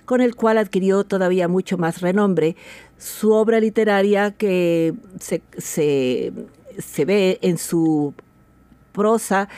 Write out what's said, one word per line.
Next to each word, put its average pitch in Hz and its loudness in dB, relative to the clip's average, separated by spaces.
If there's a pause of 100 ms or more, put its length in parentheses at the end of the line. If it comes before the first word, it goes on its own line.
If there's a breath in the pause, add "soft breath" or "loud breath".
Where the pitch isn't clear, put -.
con 254 2
el 240 2
cual 220 2
adquirió 196 0
todavía 185 0
mucho 185 -2
más 165 -4
renombre. 180 0 (400 loud breath)
Su - -2
obra 220 4
literaria 202 2
que 175 0 (260)
se, - -6 (160)
se, 139 -2 (460)
se - -4
ve 190 0
en 180 0
su 160 0 (800)
prosa, 202 0